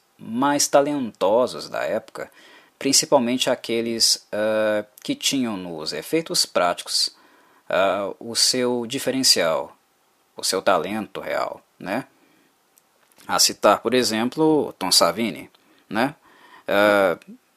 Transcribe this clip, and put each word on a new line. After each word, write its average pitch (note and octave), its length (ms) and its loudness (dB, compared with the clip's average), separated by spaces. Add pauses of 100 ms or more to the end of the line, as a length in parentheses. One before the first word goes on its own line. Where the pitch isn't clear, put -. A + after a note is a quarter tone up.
(180)
mais C3+ 480 0
talentosos A#2+ 1040 2
da A1+ 160 -6
época, - 460 -6 (480)
principalmente C3 720 0
aqueles, A#2 840 -2
ah, G#2+ 520 0 (180)
que - 120 -4
tinham B2 420 -4
nos E2+ 360 -10
efeitos D#3+ 520 -4
práticos, - 720 -2 (540)
ah, F#2+ 500 0
o A#2 160 -10
seu B2 520 0
diferencial, A2+ 920 0 (600)
o - 80 -10
seu F#2+ 160 -2
talento F#2 600 0
real, C#2+ 420 -4 (160)
né? G2+ 280 -6 (1200)
A F#2+ 120 0
citar, G#2 420 4
por A2+ 140 -2
exemplo, B2+ 840 0
Tom F2+ 140 -2
Savini, F2 580 0 (380)
né? B2 260 0 (540)
Ah, G2+ 500 4 (380)